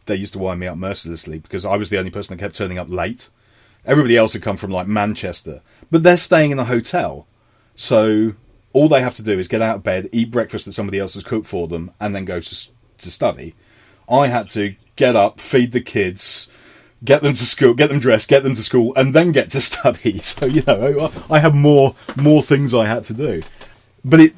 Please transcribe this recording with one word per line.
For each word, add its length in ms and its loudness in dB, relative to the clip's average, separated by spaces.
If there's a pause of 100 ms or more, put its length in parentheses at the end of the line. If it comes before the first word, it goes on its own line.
they 100 -4
used 180 -10
to 60 -12
wind 200 -6
me 80 -8
up 100 -10
mercilessly 600 -10
because 260 -12
I 120 -2
was 120 -6
the 80 -2
only 140 -6
person 260 -12
that 60 -10
kept 120 -10
turning 220 -6
up 120 -10
late. 400 -8 (560)
Everybody 300 4
else 180 4
had 100 -10
come 140 -6
from, 120 -10
like, 180 -4
Manchester, 760 -6 (280)
but 140 2
they're 120 8
staying 360 2
in 80 -4
a 60 -4
hotel, 600 -4 (500)
so 580 0 (380)
all 160 4
they 140 4
have 140 -4
to 80 -16
do 160 -2
is 80 -6
get 160 -2
out 140 -2
of 60 -16
bed, 280 -4
eat 180 -2
breakfast 360 -6
that 80 -16
somebody 260 -6
else 160 -8
has 80 -14
cooked 240 -6
for 200 -6
them, 320 -8
and 160 -6
then 100 -8
go 140 -6
to 120 -12
s-, 180 -14 (300)
to 100 -16
study. 460 -6 (520)
I 200 2
had 220 -4
to 260 -4 (200)
get 200 2
up, 240 2
feed 320 0
the 100 -2
kids, 680 -6 (560)
get 160 4
them 120 0
to 120 -2
school, 280 4
get 160 2
them 100 -2
dressed, 280 2
get 160 4
them 120 -2
to 60 -8
school, 340 0
and 180 2
then 180 4
get 200 0
to 100 -2
<laughs> 0 -
study. 580 0
So, 260 -4
you 220 0
know, 420 0 (200)
I, 60 2
I 40 6
had 160 4
more, 400 6 (220)
more 260 6
things 300 0
I 120 2
had 200 -4
to 80 -12
do. 280 -6 (640)
But 160 6
it, 180 8